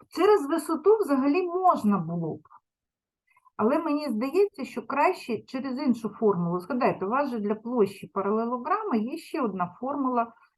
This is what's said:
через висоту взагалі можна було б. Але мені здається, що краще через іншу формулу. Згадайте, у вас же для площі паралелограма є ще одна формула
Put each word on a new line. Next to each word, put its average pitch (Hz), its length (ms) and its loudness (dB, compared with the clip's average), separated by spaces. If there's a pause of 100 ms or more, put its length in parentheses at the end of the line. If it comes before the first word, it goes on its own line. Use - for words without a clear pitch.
через 381 360 4
висоту 330 520 2
взагалі 294 500 2
можна 330 500 4
було 165 380 -4
б. - 60 -14 (1160)
Але 254 220 2
мені 294 300 -2
здається, 269 560 0
що - 200 -10
краще 285 560 0
через 254 360 -8
іншу 240 320 0
формулу. 180 500 0
Згадайте, 247 460 -2
у 196 40 -4
вас 269 200 0
же 240 100 -6
для 208 160 -2
площі 214 520 -2
паралелограма 240 880 -2
є 240 220 -2
ще - 240 -8
одна 185 380 -4
формула 254 540 -2 (240)